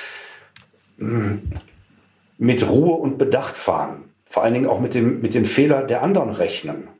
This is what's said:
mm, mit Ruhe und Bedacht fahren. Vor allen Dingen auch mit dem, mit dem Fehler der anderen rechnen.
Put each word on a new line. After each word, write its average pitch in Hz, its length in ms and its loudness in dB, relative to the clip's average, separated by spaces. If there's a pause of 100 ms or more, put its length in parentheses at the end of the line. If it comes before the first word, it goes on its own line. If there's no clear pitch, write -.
(1000)
mm, 107 380 -2 (1000)
mit - 320 2
Ruhe 160 240 4
und 151 240 -2
Bedacht - 400 0
fahren. - 460 -2 (220)
Vor - 180 0
allen 117 100 2
Dingen 127 140 2
auch 117 120 0
mit 123 140 -2
dem, 123 260 2
mit 110 140 -2
dem 113 100 2
Fehler 139 400 4
der 123 200 -2
anderen 170 260 2
rechnen. - 580 -6 (120)